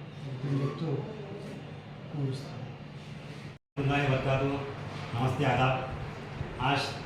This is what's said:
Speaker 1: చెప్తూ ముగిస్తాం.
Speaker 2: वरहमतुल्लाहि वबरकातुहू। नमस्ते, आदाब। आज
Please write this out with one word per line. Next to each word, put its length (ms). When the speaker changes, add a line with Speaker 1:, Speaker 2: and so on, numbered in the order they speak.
Speaker 1:
చెప్తూ 240
ముగిస్తాం. 500
Speaker 2:
वरहमतुल्लाहि 300
वबरकातुहू। 500
नमस्ते, 320
आदाब। 1200
आज 140